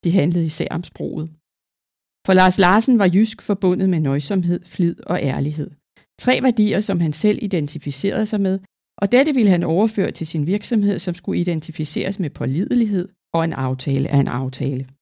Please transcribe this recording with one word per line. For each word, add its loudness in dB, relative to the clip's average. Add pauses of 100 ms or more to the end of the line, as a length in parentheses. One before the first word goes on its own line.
Det 2
handlede 2
især -6
om -6
sproget. -10 (960)
For 4
Lars 6
Larsen 4
var 4
jysk 2
forbundet 0
med 0
nøjsomhed, 0
flid -2 (100)
og -2
ærlighed. -4 (500)
Tre 0
værdier, 2
som -2
han 0
selv 0
identificerede -4
sig -2
med, 0 (440)
og 0
dette 4
ville 4
han 4
overføre 0
til -8
sin -4
virksomhed, 0
som -4
skulle -4
identificeres -4
med -2
pålidelighed -2 (260)
og 0
en -2
aftale -2
af 2
en 0
aftale. -6 (160)